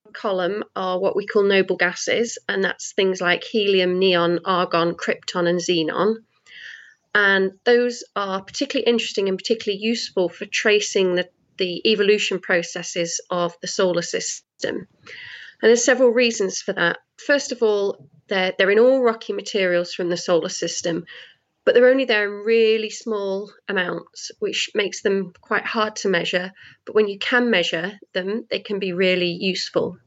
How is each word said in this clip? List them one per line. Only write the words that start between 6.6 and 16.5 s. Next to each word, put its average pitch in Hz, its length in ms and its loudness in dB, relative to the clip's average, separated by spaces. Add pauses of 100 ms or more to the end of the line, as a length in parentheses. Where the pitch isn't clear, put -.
And 196 380 4 (140)
those 240 380 2 (120)
are 196 260 -4
particularly 262 480 -4
interesting 226 380 0
and 190 100 0
particularly 208 460 -4
useful 220 460 -2
for - 160 -10
tracing 208 680 2
the, 180 120 -2 (300)
the 180 340 -4
evolution 202 480 2
processes 175 800 -4 (100)
of 175 320 -2
the 185 60 -10
solar 180 340 0
system. - 840 -8 (760)
And 220 80 4
there's 226 140 6
several 254 280 4
reasons 226 500 0